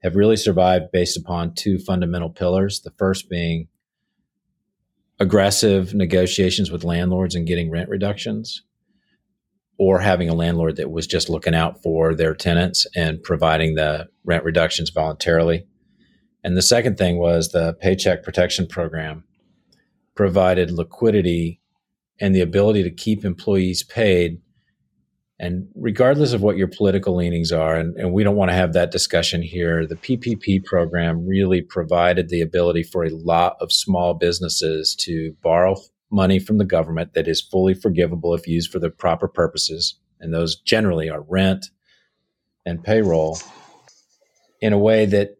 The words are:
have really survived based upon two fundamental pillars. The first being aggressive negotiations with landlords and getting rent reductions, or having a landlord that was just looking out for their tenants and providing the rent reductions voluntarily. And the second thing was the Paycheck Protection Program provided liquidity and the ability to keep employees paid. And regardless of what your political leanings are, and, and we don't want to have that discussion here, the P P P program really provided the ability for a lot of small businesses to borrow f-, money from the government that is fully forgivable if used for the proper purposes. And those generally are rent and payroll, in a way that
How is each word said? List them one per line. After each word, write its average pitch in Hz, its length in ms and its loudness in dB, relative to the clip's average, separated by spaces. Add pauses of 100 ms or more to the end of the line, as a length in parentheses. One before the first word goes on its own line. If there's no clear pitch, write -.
have 85 100 -2
really 107 220 4
survived 92 560 2
based 90 240 0
upon 85 380 -6
two 98 240 -2
fundamental 87 520 -4
pillars. 95 520 -2
The - 160 -18
first 95 300 -2
being 82 380 -4 (1500)
aggressive 98 720 2
negotiations 92 800 0
with 82 140 -8
landlords 90 500 -2
and 85 120 -2
getting 87 220 -2
rent 85 200 -6
reductions, 104 760 -6 (1160)
or 95 200 4
having 90 300 2
a 82 60 0
landlord 82 420 0
that 76 140 -6
was 82 160 -6
just - 240 -2
looking 82 240 -2
out 80 280 -2
for 80 320 0
their 80 200 0
tenants 87 600 0
and 80 280 -2
providing 80 520 0
the 76 320 -2 (180)
rent 82 200 -2
reductions 82 460 0
voluntarily. 82 760 0 (760)
And 90 120 -2
the 92 60 2
second 117 360 2
thing 87 200 2
was 85 300 0
the 82 320 -2
Paycheck 95 420 0
Protection 90 440 -2
Program 80 580 -8 (880)
provided 92 560 2
liquidity 85 880 0 (600)
and 98 140 2
the 92 80 4
ability 98 400 2
to 87 80 0
keep 107 340 -4
employees 92 580 -2
paid. 87 580 0 (1000)
And 90 340 -6
regardless 123 580 2
of 107 100 0
what 98 160 2
your 95 100 2
political 95 480 0
leanings 85 340 0
are, 80 240 0
and, 82 220 -4
and 90 160 -4
we 101 100 2
don't 101 140 2
want 95 140 2
to 90 60 0
have 90 180 2
that 87 180 2
discussion 85 500 -2
here, 82 420 -2
the 82 120 -8
P 127 200 -4
P 120 200 -4
P 98 240 0
program 85 680 -2
really 95 360 2
provided 87 680 0
the 85 140 -2
ability 85 420 0
for 85 200 -4
a 82 60 -2
lot 85 480 0
of - 140 -6
small 87 420 0
businesses 82 840 -2
to 80 420 -6
borrow 87 300 4
f-, 110 60 -4 (340)
money 95 260 4
from 107 200 0
the 101 60 2
government 82 500 -2
that 82 120 0
is 80 140 -2
fully 95 340 0
forgivable 85 600 -2
if 85 120 -6
used 85 240 -2
for - 80 -6
the 85 120 -4
proper 85 360 -2
purposes. 85 720 -4 (220)
And 82 120 -8
those 82 220 -2
generally 87 560 0
are 76 120 -10
rent 95 480 0 (920)
and 85 200 -8
payroll, 87 540 2 (1200)
in 107 120 2
a 101 60 4
way 110 280 4
that 101 340 0